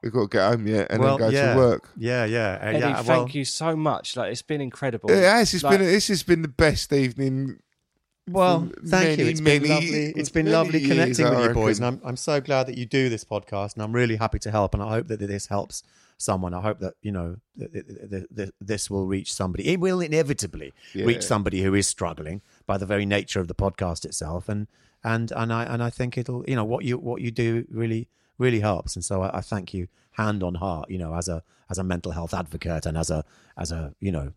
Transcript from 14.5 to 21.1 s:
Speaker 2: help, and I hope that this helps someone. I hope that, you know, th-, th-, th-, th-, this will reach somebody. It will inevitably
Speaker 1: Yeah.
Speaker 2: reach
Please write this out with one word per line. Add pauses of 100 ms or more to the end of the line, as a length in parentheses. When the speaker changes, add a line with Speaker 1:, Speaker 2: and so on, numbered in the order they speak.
Speaker 2:
help,
and
I
hope
that
this
helps (340)
someone.
I
hope
that,
you
know, (220)
th-,
th-, (240)
th-,
th-, (100)
this
will
reach
somebody.
It
will
inevitably (220)
Speaker 1:
Yeah.
Speaker 2:
reach